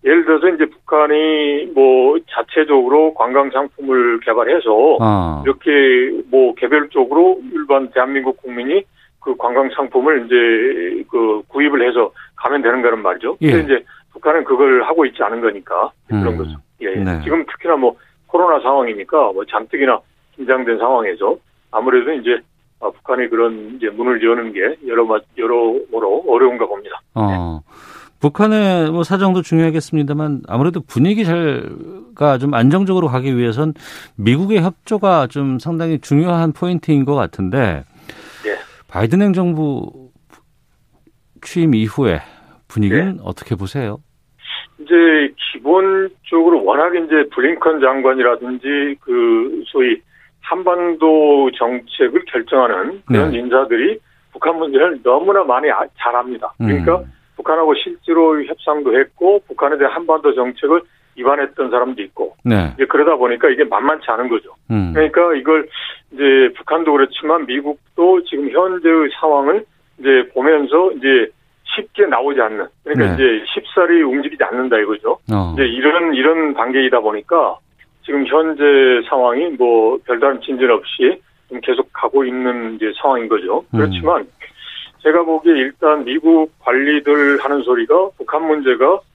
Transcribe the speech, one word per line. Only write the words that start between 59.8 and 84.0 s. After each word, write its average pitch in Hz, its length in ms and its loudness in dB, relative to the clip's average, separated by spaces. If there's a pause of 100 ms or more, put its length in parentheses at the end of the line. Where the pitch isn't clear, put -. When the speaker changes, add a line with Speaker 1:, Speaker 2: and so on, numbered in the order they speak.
Speaker 1:
한반도 160 400 0
정책을 127 480 0 (340)
입안했던 139 540 -2
사람도 123 340 -2
있고 - 400 -10
Speaker 2:
네. 98 320 0
Speaker 1:
이제 - 100 0
그러다 151 300 2
보니까 120 340 0
이게 143 140 2
만만치 131 480 -2
않은 120 180 -4
거죠. - 260 -4 (160)
Speaker 2:
음. 95 220 -2
Speaker 1:
그러니까 156 420 2
이걸 147 320 0 (440)
이제 135 460 4
북한도 160 340 -2
그렇지만 151 540 0
미국도 147 800 0
지금 139 240 -6
현재의 165 600 0 (100)
상황을 156 460 0 (340)
이제 127 340 2
보면서 151 600 2
이제 131 360 2 (340)
쉽게 - 440 -2
나오지 131 340 -2
않는, 107 260 -4 (160)
그러니까 135 220 0
Speaker 2:
네. 92 80 0
Speaker 1:
이제 113 400 0
쉽사리 175 480 0
움직이지 139 420 -2
않는다 120 360 -2
이거죠. 107 400 -2 (120)
Speaker 2:
어. 95 220 -2
Speaker 1:
이제 135 120 -2
이런, 151 500 0
이런 151 380 0
단계이다 127 460 0
보니까 107 580 -2 (520)
지금 139 160 -2
현재 151 380 0 (440)
상황이 127 420 0
뭐 120 540 2
별다른 127 380 0
진전 127 300 0
없이 - 500 0 (260)
좀 127 140 -12
계속 127 320 -4
가고 135 320 0
있는 123 480 -6
이제 107 260 -6
상황인 123 300 -2
거죠. 104 420 -2
Speaker 2:
음. 117 60 -2
Speaker 1:
그렇지만 104 500 -2 (760)